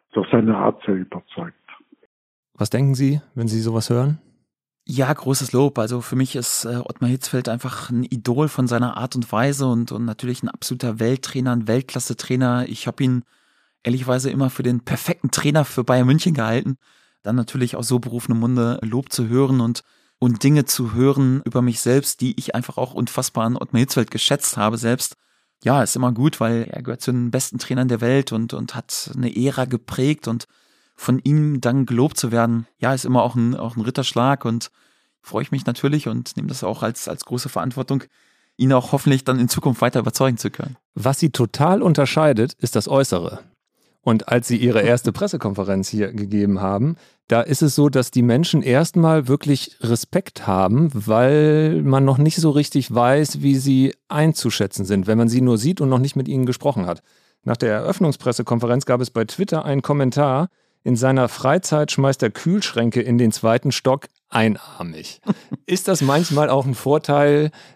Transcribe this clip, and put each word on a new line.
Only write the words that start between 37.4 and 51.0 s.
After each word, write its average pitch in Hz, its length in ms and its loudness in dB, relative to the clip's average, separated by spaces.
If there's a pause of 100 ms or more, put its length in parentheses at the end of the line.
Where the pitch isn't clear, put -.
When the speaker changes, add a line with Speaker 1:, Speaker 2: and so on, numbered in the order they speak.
Speaker 3:
Verantwortung, 131 540 -4 (540)
ihn 131 160 4
auch 127 180 2
hoffentlich 135 320 2
dann 131 160 0
in 120 100 2
Zukunft - 320 0
weiter 123 180 2
überzeugen 123 380 0
zu 104 120 -4
können. - 280 -12 (160)
Speaker 2:
Was 127 260 -2
sie 151 120 2
total 151 500 2
unterscheidet, 147 720 2
ist - 220 -4
das 107 120 -2
Äußere. 127 520 0 (600)
Und 113 280 0
als 120 180 0
sie 120 100 0
ihre 113 240 2
erste 120 300 2
<laughs> - 20 -2
Pressekonferenz 98 760 -2
hier 104 240 -4
gegeben 101 480 0
haben, 101 340 0 (320)
da 117 140 4
ist 143 220 0
es 143 100 4
so, 147 160 4
dass 131 220 0
die 127 100 2
Menschen 131 400 2
erstmal 160 640 2
wirklich 143 540 0
Respekt - 640 -2
haben, 104 480 2
weil 151 880 4